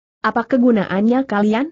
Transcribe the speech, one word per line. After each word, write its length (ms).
Apa 240
kegunaannya 800
kalian?" 420